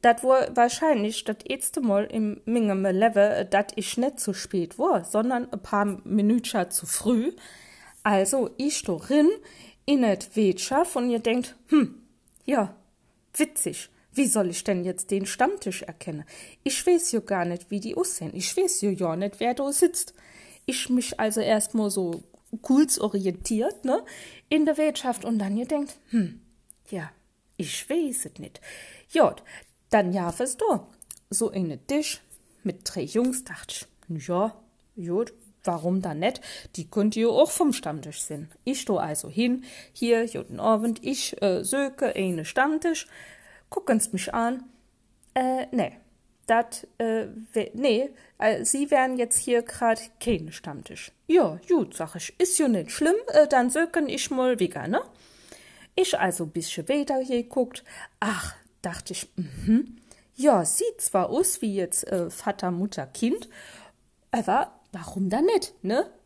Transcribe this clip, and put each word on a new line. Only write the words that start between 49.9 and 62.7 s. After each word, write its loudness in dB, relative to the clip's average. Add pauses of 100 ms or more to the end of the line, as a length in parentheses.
kein -2
Stammtisch. -14 (160)
Ja, 4
gut, 2
sag -8
ich, -10
ist 2
ja 4
nicht 0
schlimm, 2 (180)
äh, 8
dann 4
söken 0
ich -4
mal 2
wieder, -2
ne? 0 (920)
Ich 2
also 0
ein -6
bisschen -6
weiter 2
geguckt, -2 (360)
ach, -4 (260)
dachte -10
ich, -10
mhm, 0 (380)
ja, 4
sieht -2
zwar 0
aus 0
wie -2
jetzt, -4
äh, -2
Vater, -4